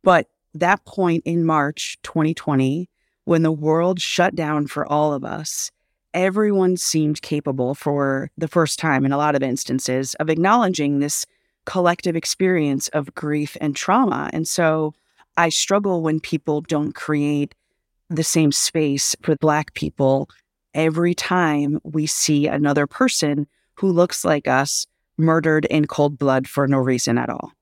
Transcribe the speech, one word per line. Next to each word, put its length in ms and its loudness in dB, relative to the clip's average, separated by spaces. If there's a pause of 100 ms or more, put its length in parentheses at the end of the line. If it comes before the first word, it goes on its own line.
But 260 4 (260)
that 320 0
point 400 0
in 180 0
March 580 -2
twenty 300 0
twenty, 560 -2 (360)
when 180 2
the 100 2
world 480 0
shut 340 0
down 340 -2
for 220 -6
all 220 2
of 120 -6
us, 460 -8 (440)
everyone 600 2
seemed 460 -2
capable 520 -2
for 640 -2
the 120 -4
first 300 0
time 260 2
in 80 2
a 60 0
lot 160 2
of 80 2
instances 720 -2
of 160 -4
acknowledging 680 2
this 280 -2 (400)
collective 500 0
experience 720 0
of 260 -4
grief 460 -4
and 160 -4
trauma. 560 0
And 160 -4
so 460 0 (420)
I 140 4
struggle 520 0
when 160 0
people 440 -2
don't 320 -4
create 600 -2 (540)
the 160 -2
same 280 2
space 680 0
for 160 0
Black 380 0
people 560 0 (420)
every 420 0
time 680 0
we 220 -4
see 400 0
another 400 2
person 600 0 (280)
who 180 0
looks 320 2
like 240 0
us 380 0 (320)
murdered 480 2
in 200 2
cold 320 0
blood 300 0
for 180 -2
no 120 2
reason 400 0
at 100 -2
all 340 -10